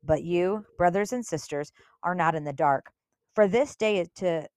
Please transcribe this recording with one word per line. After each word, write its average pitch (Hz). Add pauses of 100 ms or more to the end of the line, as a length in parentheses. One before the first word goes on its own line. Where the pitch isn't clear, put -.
But 151
you, 180 (100)
brothers 180
and 247
sisters, 147 (300)
are 175
not 165
in 156
the 147
dark, 139 (420)
for 208
this 247
day 208 (100)
to 165 (100)